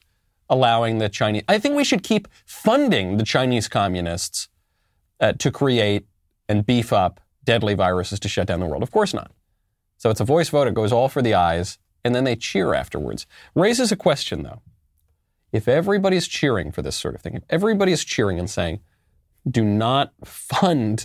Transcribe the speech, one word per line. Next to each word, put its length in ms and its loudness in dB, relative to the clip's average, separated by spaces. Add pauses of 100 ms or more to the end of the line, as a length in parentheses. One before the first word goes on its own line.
(480)
allowing 500 2
the 100 0
Chinese, 400 -2
I 100 2
think 160 0
we 80 0
should 220 0
keep 240 -2 (180)
funding 680 0
the 80 0
Chinese 420 0
communists, 840 -4 (720)
uh, 120 4
to 180 -2
create 560 2 (420)
and 160 2
beef 280 0
up 280 0 (220)
deadly 320 2
viruses 460 0
to 80 -6
shut 180 -2
down 140 -2
the 60 -4
world." 180 -4
Of 80 -8
course 200 0
not. 200 -10 (640)
So 140 0
it's 100 0
a 40 0
voice 240 2
vote. 200 2
It 60 -2
goes 180 0
all 160 2
for 140 -2
the 120 2
ayes, 440 0 (260)
and 100 0
then 80 0
they 140 0
cheer 360 -2
afterwards. 540 -6 (300)
Raises 340 2
a 60 0
question, 480 -2
though. 180 -16 (880)
If 160 -2
everybody's 640 2
cheering 440 0
for 100 -6
this 120 -6
sort 200 -8
of 80 -16
thing, 120 -10
if 140 -10
everybody's 560 2
cheering 340 0
and 120 -4
saying, 300 -4 (680)
"Do 140 2
not 480 2 (100)
fund 840 -2